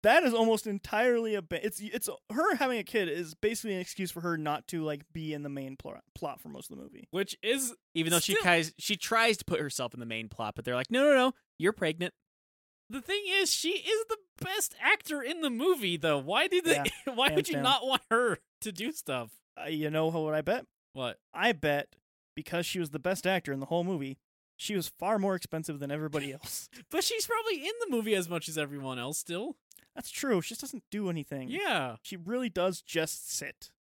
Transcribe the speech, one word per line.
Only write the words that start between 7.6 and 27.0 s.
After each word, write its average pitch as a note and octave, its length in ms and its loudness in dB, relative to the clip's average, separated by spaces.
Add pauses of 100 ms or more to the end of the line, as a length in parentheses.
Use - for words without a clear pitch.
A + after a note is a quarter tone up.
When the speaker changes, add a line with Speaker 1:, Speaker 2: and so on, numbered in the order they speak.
Speaker 3:
Even E3 160 2
though E3+ 100 6
she - 120 0
Speaker 2:
still G#4+ 100 4
Speaker 3:
tries, E3 380 4
she - 160 0
tries A3+ 420 4
to - 80 -12
put F3 140 0
herself C3+ 340 -2
in B2 60 -10
the A#2 80 -8
main A2 200 -6
plot, G#2+ 280 -6
but A2+ 100 -8
they're B2 80 0
like, B2+ 160 0
"No, B3+ 140 4
no, D4 100 8
no, B3+ 200 6 (260)
you're A3 140 4
pregnant." E3 420 -2 (760)
Speaker 2:
The C4 120 -8
thing G4+ 280 -2
is, F#4+ 240 4
she - 200 0
is A4 360 0
the A4 80 -2 (260)
best F#4+ 380 -2
actor D4+ 400 0
in D#4+ 200 -6
the C#4+ 100 0
movie, A#3 460 2
though. D3+ 200 4
Why G3 300 2
did F4+ 180 2
they, E4 100 6
Speaker 1:
Yeah, C#3+ 100 0 (120)
Speaker 2:
<laughs> - 160 -12
why B3 140 4
would D4+ 60 2
Speaker 1:
hands F4 160 2
Speaker 2:
you D#4+ 60 0
Speaker 1:
down. C#4 80 0
Speaker 2:
not B3+ 220 4
want C4 240 2
her A3+ 300 2 (220)
to A3 100 -6
do G3+ 220 -6
stuff? B2 360 -4 (320)
Speaker 1:
Uh, - 60 -8
you D3+ 240 -2
know D#3+ 160 2
what D#3 260 0
I D#3 80 2
bet? G3 240 0 (280)
Speaker 2:
What? B2+ 260 -4 (160)
Speaker 1:
I G#3 160 4
bet D3 440 0 (400)
because E3+ 300 -2
she - 140 -4
was D#3+ 100 -2
the D3 100 -8
best F3+ 280 0
actor F3+ 260 0
in C3+ 60 -4
the C3+ 80 -6
whole F3 160 2
movie, C#3+ 340 -2 (400)
she - 180 -4
was F3 120 0 (120)
far G3+ 200 2
more F#3+ 160 2
expensive D#3+ 440 -6
than C#3 120 -4
everybody C#3+ 420 -2
Speaker 2:
<laughs> - 0 -
Speaker 1:
else. - 360 -10 (200)
Speaker 2:
But F4 140 0